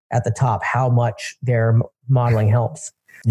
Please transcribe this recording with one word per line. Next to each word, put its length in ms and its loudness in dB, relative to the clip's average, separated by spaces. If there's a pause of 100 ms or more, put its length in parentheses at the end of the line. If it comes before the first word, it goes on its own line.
(120)
at 120 -2
the 80 -2
top, 320 -2
how 260 -2
much 520 -2
their 280 0
m-, 140 2 (240)
modeling 420 2
helps. 420 -2 (400)